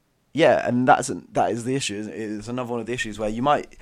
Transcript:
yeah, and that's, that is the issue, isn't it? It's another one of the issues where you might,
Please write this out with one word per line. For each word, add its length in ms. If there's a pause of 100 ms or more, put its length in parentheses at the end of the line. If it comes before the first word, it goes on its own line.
(340)
yeah, 320
and 220
that's, 180 (260)
that 200
is 100
the 140
issue, 180
isn't 180
it? 80
It's 280
another 240
one 80
of 60
the 60
issues 280
where 80
you 140
might, 400